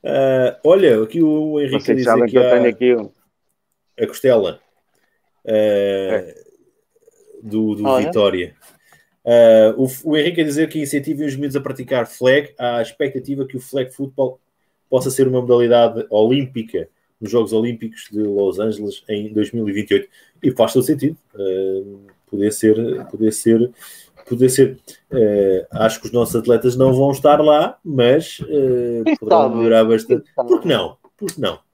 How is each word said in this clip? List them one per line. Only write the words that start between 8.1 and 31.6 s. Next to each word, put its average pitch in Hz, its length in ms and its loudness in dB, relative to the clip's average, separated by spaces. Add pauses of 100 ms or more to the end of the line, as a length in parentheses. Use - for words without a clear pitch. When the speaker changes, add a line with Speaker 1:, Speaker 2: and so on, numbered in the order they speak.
Speaker 1:
Ah, 113 500 6
o, 131 100 0 (180)
o 156 120 -2
Henrique 170 240 -2
a 160 40 2
dizer 151 260 -2
que 156 100 -8
incentivem 147 460 -6
os 131 100 -6
miúdos 139 200 -8
a 143 40 -2
praticar 131 460 -6
flag. 139 520 0
Há 120 200 -4
a 113 40 -2
expectativa 135 640 -6
que 135 120 -12
o - 20 -8
flag 131 320 -6
football 131 480 -6 (480)
possa 131 220 -2
ser 131 180 0
uma 127 140 0
modalidade 120 680 2
olímpica 113 800 -2 (320)
nos 104 100 -10
Jogos 110 220 0
Olímpicos 113 580 -6
de 104 120 -6
Los 101 360 -2
Angeles 104 480 -6
em 107 240 -8
dois 107 220 -4
mil 113 160 -6
e 98 40 -6
vinte 101 180 -6
e 101 40 2
oito. 98 140 -2 (340)
E 139 80 0
faz - 220 0
todo 127 100 2
sentido. 151 360 -4 (160)
Ah, 98 760 -6 (220)
poder 104 220 -2
ser, 110 580 0
poder 107 220 0
ser, 113 380 2 (560)
poder 123 220 2
ser. 127 300 2 (340)
Ah, 104 720 0
acho 110 160 -2
que - 60 -18
os 104 60 -12
nossos 117 220 0
atletas 117 400 0
não 131 200 4
vão 139 160 2
estar 147 320 2
lá, 151 420 2
mas, 139 600 0
ah, 123 600 -2
Speaker 3:
Quem 320 120 0
Speaker 1:
poderão 143 260 2
Speaker 3:
sabe? 117 140 -2
Speaker 1:
melhorar 113 280 4
bastante. 110 400 0
Speaker 3:
Quem - 100 -20
sabe? 123 140 -6
Speaker 1:
Por - 140 0
que 185 60 -4
não? 98 280 -2 (220)
Por 190 160 -10
que 151 60 -14
não? 90 180 -4 (160)